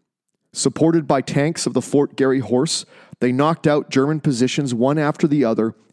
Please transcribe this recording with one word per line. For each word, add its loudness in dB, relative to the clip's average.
Supported 0
by 2
tanks -4
of -4
the 0
Fort -2
Garry 2
Horse, -2
they 0
knocked 0
out 0
German 0
positions -2
one 0
after 0
the 2
other, 0